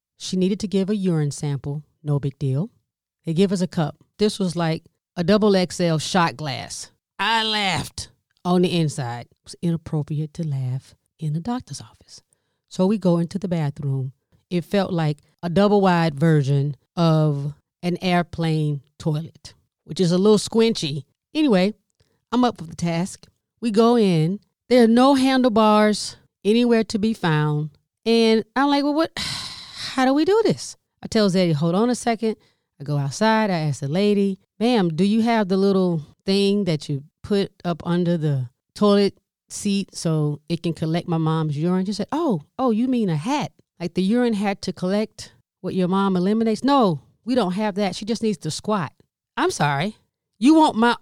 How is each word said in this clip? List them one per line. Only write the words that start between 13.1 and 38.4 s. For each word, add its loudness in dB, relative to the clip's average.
into -2
the -8
bathroom. -4
It -4
felt -2
like -2
a -4
double 4
wide 2
version 2
of 0
an -2
airplane -2
toilet, -6
which -14
is 2
a 2
little 4
squinchy. -2
Anyway, 2
I'm 2
up -2
for -12
the -16
task. -4
We -4
go 4
in. 2
There 6
are 6
no 6
handlebars 2
anywhere 4
to -6
be 0
found. 0
And 4
I'm 2
like, 2
"Well, 0
what? 0
<sighs> -10
How -6
do 4
we 2
do 4
this?" -2
I -12
tell 2
Zeddy, 2
"Hold 0
on 2
a 0
second." -2
I -14
go -2
outside. 0
I 0
ask -2
the -6
lady, 0
"Ma'am, 2
do 0
you 2
have 0
the 0
little 2
thing 0
that -2
you -4
put 0
up -4
under 0
the -2